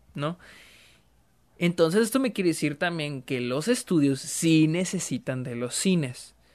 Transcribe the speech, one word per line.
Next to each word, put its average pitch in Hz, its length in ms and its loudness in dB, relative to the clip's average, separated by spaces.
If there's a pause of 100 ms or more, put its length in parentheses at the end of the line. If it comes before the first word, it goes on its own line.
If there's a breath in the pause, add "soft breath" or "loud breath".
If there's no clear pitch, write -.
(160)
¿no? 151 220 -6 (1200 loud breath)
Entonces 175 420 2
esto 233 180 0
me 254 140 -2
quiere 180 160 0
decir 151 300 -2
también 151 420 -4
que 127 180 -4
los 127 280 -4
estudios 151 520 2
sí 160 480 4
necesitan 151 760 -4
de 127 120 -8
los 120 200 -6
cines. 160 580 0 (220 soft breath)